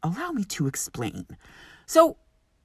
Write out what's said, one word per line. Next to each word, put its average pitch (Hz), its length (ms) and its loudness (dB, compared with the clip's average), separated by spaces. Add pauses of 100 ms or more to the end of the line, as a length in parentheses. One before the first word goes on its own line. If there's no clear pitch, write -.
allow 269 300 -4
me 226 140 -2
to - 220 -2
explain. - 580 -6 (600)
So 330 320 6 (480)